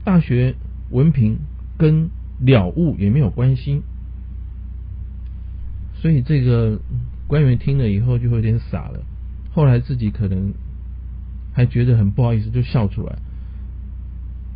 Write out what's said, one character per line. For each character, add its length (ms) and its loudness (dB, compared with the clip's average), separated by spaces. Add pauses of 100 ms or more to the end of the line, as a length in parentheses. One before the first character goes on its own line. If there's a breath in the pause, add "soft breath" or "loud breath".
大 160 4
学 360 2 (340)
文 220 6
凭 260 4 (400)
跟 320 4 (300)
了 280 6
悟 300 0
也 140 2
没 80 4
有 100 4
关 260 2
系。” 280 -2 (2250)
所 100 4
以 100 6
这 220 2
个 360 4 (460)
官 180 4
员 140 6
听 220 0
了 100 2
以 100 2
后 200 2
就 100 0
有 100 2
点 200 2
傻 300 -6
了， 120 -10 (500)
后 140 4
来 140 6
自 180 -2
己 140 0
可 160 0
能 260 -2 (1000)
还 140 2
觉 200 2
得 120 6
很 140 4
不 120 0
好 120 2
意 60 2
思， 100 -4
就 100 0
笑 260 0
出 180 -6
来。 120 -8 (1400 loud breath)